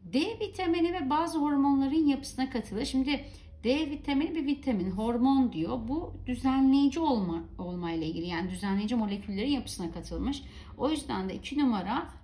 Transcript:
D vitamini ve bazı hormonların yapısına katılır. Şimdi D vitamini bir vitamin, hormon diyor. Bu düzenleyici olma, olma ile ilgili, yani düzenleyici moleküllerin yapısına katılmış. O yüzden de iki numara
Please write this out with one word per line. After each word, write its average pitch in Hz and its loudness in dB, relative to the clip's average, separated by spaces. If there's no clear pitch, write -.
D 247 2
vitamini 349 0
ve 294 -2
bazı 320 0
hormonların 277 4
yapısına 262 0
katılır. 226 -4
Şimdi 262 0
D 277 2
vitamini 285 0
bir 302 -2
vitamin, 208 0
hormon 240 4
diyor. 180 -2
Bu 330 -4
düzenleyici 269 4
olma, 196 2
olma 175 -4
ile 160 -2
ilgili, 165 -4
yani 175 -4
düzenleyici 202 -2
moleküllerin 208 -2
yapısına 226 -4
katılmış. 180 -6
O 277 0
yüzden 208 -4
de 185 -6
iki - -6
numara 240 0